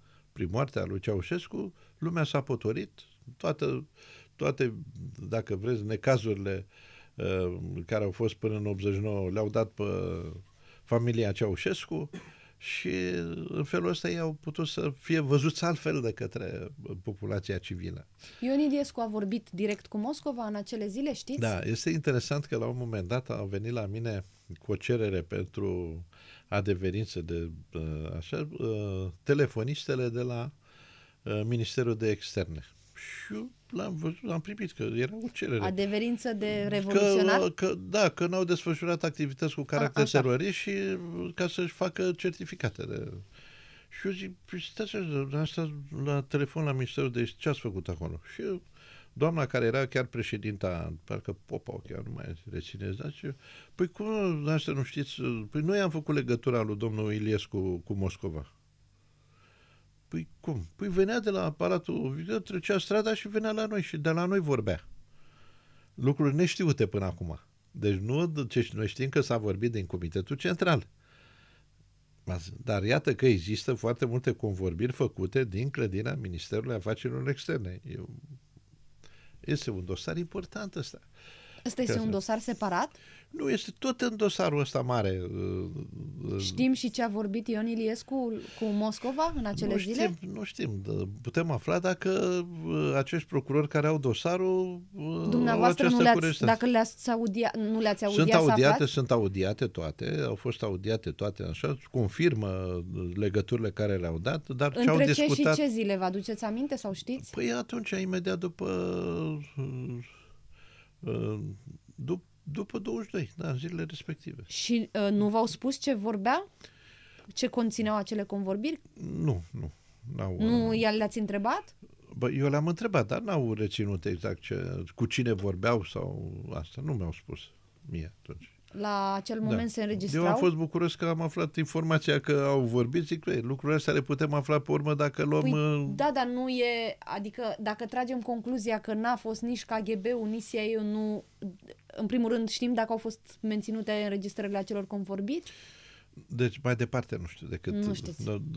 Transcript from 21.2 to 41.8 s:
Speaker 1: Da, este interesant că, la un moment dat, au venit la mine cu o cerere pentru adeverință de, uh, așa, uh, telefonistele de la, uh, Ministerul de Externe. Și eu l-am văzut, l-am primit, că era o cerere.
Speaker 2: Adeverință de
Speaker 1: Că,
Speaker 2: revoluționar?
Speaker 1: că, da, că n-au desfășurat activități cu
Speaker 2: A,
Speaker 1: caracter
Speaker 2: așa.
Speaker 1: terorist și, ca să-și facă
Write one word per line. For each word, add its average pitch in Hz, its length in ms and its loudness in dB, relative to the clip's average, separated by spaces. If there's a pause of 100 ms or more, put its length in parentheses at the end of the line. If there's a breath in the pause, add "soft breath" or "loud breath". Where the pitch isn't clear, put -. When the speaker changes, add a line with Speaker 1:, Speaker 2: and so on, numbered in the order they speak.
Speaker 1:
Da, 196 200 0
este - 300 -2
interesant 143 560 0
că, - 120 -4
la 113 80 -2
un 123 120 -4
moment 113 300 -4
dat, 123 220 -2
au 110 160 -4
venit 98 260 -4
la 117 140 -2
mine 107 380 -4 (360 soft breath)
cu - 120 -6
o 101 40 4
cerere 101 460 2
pentru 90 840 -4 (440 loud breath)
adeverință 95 760 0
de, 85 300 -4 (220)
uh, 80 420 -4
așa, - 320 -6 (100)
uh, 101 540 -2 (120)
telefonistele 135 840 0
de 120 120 -2
la, 123 300 -4 (720 soft breath)
uh, 107 220 -2
Ministerul 117 520 0
de 110 120 2
Externe. 87 540 -2 (320)
Și - 380 -12
eu 226 180 -8 (180)
l-am 190 260 -4
văzut, 160 280 -4
l-am 170 180 -2
primit, 208 300 -6
că - 120 -6
era 113 280 0 (120)
o 247 40 -6
cerere. - 360 -2
Speaker 2:
Adeverință 214 680 0
de 208 340 -2
Speaker 1:
Că, - 0 -
Speaker 2:
revoluționar? 196 840 6
Speaker 1:
că, 185 300 0
da, 190 300 4
că 170 180 2
n-au 185 160 2
desfășurat 170 600 0
activități 147 520 -2
cu 151 60 -4
Speaker 2:
A, 135 40 -4
Speaker 1:
caracter 147 380 4
Speaker 2:
așa. 135 180 6
Speaker 1:
terorist 131 360 2
și, - 140 -4 (600)
ca 180 140 0
să-și 175 260 -2
facă 185 380 0